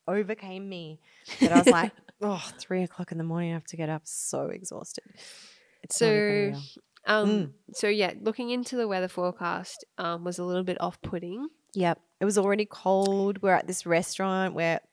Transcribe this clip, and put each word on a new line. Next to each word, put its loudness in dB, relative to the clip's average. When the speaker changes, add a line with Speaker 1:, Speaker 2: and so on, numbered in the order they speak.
Speaker 1:
overcame -4
me -10
that 6
I 8
was 6
Speaker 2:
<laughs> -
Speaker 1:
like, 6
"Oh, -2
three -2
o'clock -6
in -4
the -2
morning, -2
I -2
have -6
to -12
get -4
up." -2
So -4
exhausted. -10
It's -6
Speaker 2:
So, 4
Speaker 1:
not 6
even 2
real. -8
Speaker 2:
um, 4
Speaker 1:
Mm. 2
Speaker 2:
so 0
yeah, 2
looking -2
into -4
the -2
weather 0
forecast, -4
um, -4
was -4
a -6
little 0
bit -4
off-putting. -6
Speaker 1:
Yep. 2
It 0
was 2
already 2
cold. 2
We're 4
at 2
this -6
restaurant 0
where 0